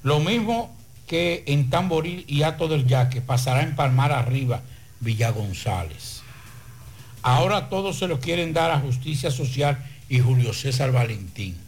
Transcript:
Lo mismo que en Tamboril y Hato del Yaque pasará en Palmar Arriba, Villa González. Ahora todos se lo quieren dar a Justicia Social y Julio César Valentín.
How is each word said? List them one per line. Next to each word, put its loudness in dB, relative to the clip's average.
Lo 4
mismo 0
que -2
en 2
Tamboril 0
y 2
Hato 0
del 4
Yaque 4
pasará 2
en -2
Palmar 4
Arriba, 0
Villa 0
González. -6
Ahora 2
todos -4
se -2
lo -2
quieren -2
dar 2
a 2
Justicia -2
Social 0
y 2
Julio 4
César 0
Valentín. -2